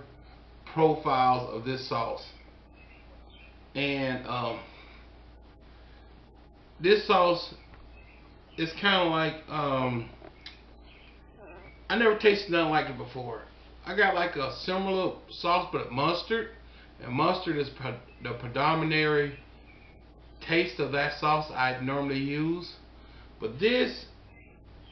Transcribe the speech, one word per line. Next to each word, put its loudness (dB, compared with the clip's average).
profiles 2
of -8
this -6
sauce. -4
And, -2
um, -4
this 4
sauce 4
is -2
kinda 4
like, 2
um, -2
I 2
never 6
tasted 4
nothing 2
like 2
it -8
before. -10
I -8
got, 4
like, -2
a -4
similar -2
sauce, 0
but -4
mustard. -2
And -10
mustard 0
is -2
pre-, -8
the -6
predominant 0
taste 0
of -2
that -2
sauce 2
I 0
normally -2
use. -2
But -6
this, 0